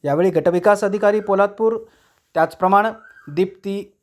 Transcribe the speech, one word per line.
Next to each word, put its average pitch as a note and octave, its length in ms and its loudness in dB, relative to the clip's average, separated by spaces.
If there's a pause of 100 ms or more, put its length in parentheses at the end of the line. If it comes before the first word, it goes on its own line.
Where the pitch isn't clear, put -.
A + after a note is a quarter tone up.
यावेळी D#3+ 260 0
गटविकास F3 540 0
अधिकारी G#3 360 0
पोलादपूर, G3+ 580 -2 (560)
त्याचप्रमाणे F#3 540 2 (440)
दीप्ती G3 600 -6 (100)